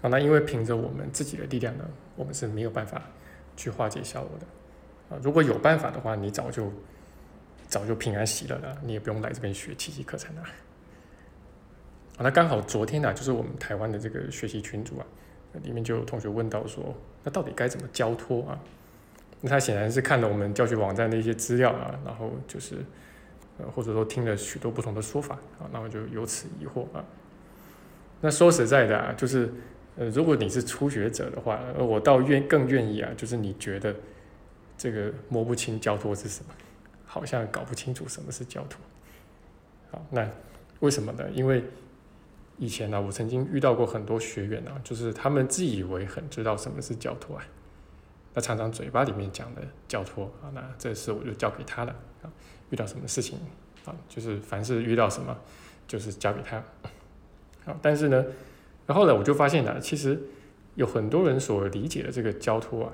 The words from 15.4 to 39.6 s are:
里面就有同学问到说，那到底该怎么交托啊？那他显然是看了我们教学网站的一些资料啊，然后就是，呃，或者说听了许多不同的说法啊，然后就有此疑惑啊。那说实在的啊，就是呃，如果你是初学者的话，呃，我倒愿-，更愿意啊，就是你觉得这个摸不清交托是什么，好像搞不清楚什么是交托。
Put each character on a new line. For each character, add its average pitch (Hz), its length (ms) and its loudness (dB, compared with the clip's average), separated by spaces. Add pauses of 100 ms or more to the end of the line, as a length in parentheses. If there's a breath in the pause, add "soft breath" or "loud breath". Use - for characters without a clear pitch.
里 139 80 -10
面 117 140 -4
就 113 120 0
有 117 80 -2
同 117 160 -6
学 107 80 -6
问 113 220 -2
到 107 160 -4
说， - 280 -8 (280)
那 147 80 -4
到 185 120 -2
底 - 120 -6
该 120 140 0
怎 - 120 -4
么 135 120 -10
交 117 220 2
托 123 340 -2
啊？ - 100 -6 (840 loud breath)
那 131 100 -2
他 139 100 6
显 113 160 2
然 107 140 2
是 127 100 4
看 131 200 4
了 117 60 4
我 104 60 4
们 101 220 0
教 120 120 6
学 117 80 2
网 98 200 2
站 110 160 2
的 113 60 2
一 113 60 2
些 113 120 2
资 120 220 0
料 123 160 6
啊， - 320 -4
然 113 120 -6
后 113 160 -6 (160)
就 - 100 -12
是， - 180 -10 (840 loud breath)
呃， - 120 -8
或 127 120 -4
者 110 100 -2
说 110 120 4
听 117 200 -2
了 107 100 2
许 - 240 -6
多 120 120 -2
不 117 100 -4
同 110 140 -4
的 107 80 -4
说 143 180 -2
法 143 140 -6 (240)
啊， - 120 -12
然 117 100 -8
后 113 60 -8
就 110 220 -8
有 113 160 -6
此 - 240 -6 (100)
疑 151 60 -10
惑 131 220 -6 (100)
啊。 - 80 -8 (1160 loud breath)
那 151 80 4
说 175 200 10
实 135 160 6
在 127 200 8
的 104 120 4
啊， - 160 0
就 131 120 0
是 120 260 2 (440 loud breath)
呃， 120 140 -2
如 139 140 4
果 160 100 8
你 104 140 2
是 120 140 0
初 - 280 0
学 113 200 0
者 - 200 -4
的 - 100 -8
话， 113 200 -2 (160)
呃， 127 80 2
我 110 160 4
倒 135 200 10
愿-， 139 280 6
更 139 180 6
愿 123 200 4
意 107 140 -2
啊， 117 160 -4
就 117 100 -8
是 120 100 -2
你 101 180 -2
觉 98 240 -6
得 104 160 -2 (840 loud breath)
这 127 140 -4
个 107 220 -2 (160)
摸 117 160 0
不 120 100 2
清 113 240 -2
交 104 180 0
托 104 180 -2
是 101 140 -6
什 - 160 -10
么， - 100 -18 (520 loud breath)
好 - 180 -6
像 120 240 -2
搞 - 140 -6
不 123 120 -8
清 127 200 -6
楚 147 140 -10
什 - 140 -10
么 139 100 -10
是 127 120 -8
交 - 200 -10
托。 - 160 -14 (1120 loud breath)